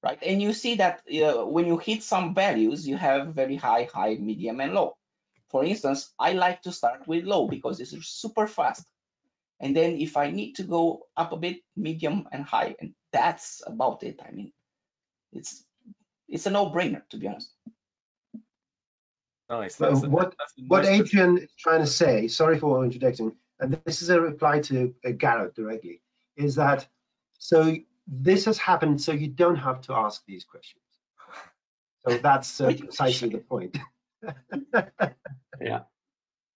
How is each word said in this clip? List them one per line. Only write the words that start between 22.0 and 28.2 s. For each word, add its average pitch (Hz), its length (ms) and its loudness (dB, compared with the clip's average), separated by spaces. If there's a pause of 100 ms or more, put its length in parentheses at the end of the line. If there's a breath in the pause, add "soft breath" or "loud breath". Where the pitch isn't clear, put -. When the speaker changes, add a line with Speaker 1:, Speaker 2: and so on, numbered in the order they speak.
Speaker 3:
sorry 160 300 4
for 131 260 2
interjecting, 120 480 0 (280)
and 131 260 -2
this 160 160 -6
is 175 80 -4
a 175 100 6
reply 147 420 2
to, 127 320 -2 (120)
uh, 123 60 -2
Garrett 110 420 0
directly, 107 480 -10 (340)
is 143 200 0
that, 143 300 2 (520)
so 160 380 4 (300)
this 160 400 2